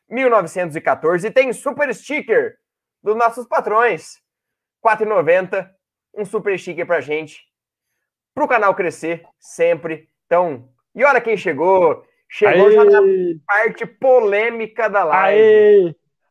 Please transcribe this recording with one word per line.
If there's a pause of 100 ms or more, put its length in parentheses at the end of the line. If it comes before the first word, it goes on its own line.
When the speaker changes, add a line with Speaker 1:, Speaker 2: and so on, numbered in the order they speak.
Speaker 1:
mil
novecentos
e
quatorze.
E
tem
super
sticker (440)
dos
nossos
patrões, (600)
quatro
e
noventa, (400)
um
super
sticker
pra
gente, (920)
pro
canal
crescer (160)
sempre. (160)
Então, (240)
e
olha
quem
chegou, (260)
chegou
já
na
Speaker 2:
Aê! (100)
Speaker 1:
parte
polêmica
da
live.
Speaker 2:
Aê! (360)